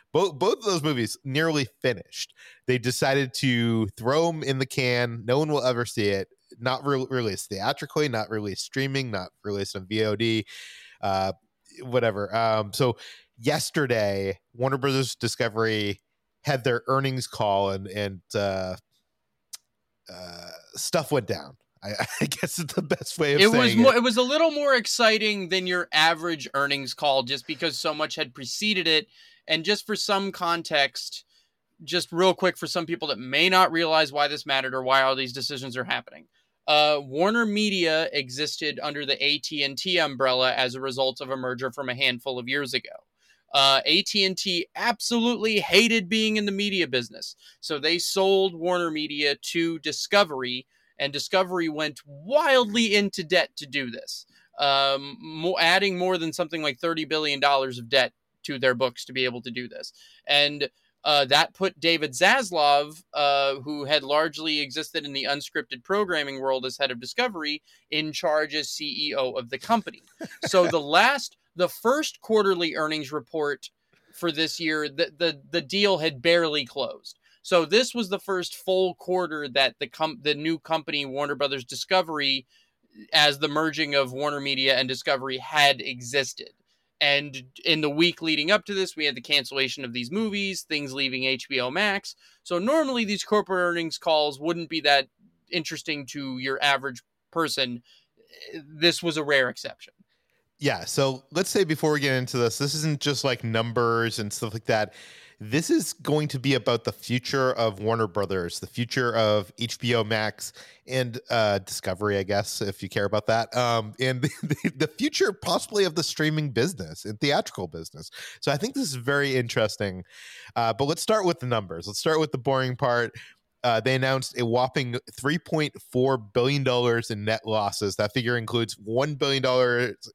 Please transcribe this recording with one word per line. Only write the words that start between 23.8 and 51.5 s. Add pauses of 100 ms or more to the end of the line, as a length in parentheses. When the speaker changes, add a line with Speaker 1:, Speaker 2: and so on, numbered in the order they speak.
Speaker 1:
it.
Speaker 2:
it
was
a
little
more
exciting
than
your
average
earnings
call
just
because
so
much
had
preceded
it. (400)
And
just
for
some
context, (600)
just
real
quick
for
some
people
that
may
not
realize
why
this
mattered
or
why
all
these
decisions
are
happening. (400)
Uh,
Warner
Media
existed
under
the
A
T
and
T
umbrella
as
a
result
of
a
merger
from
a
handful
of
years
ago. (640)
Uh,
A
T
and
T
absolutely
hated
being
in
the
media
business. (240)
So
they
sold
Warner
Media
to
Discovery, (320)
and
Discovery